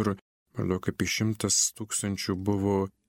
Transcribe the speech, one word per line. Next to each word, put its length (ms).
ir 100
maždaug 340
apie 160
šimtas 720
tūkstančių 580
buvo 420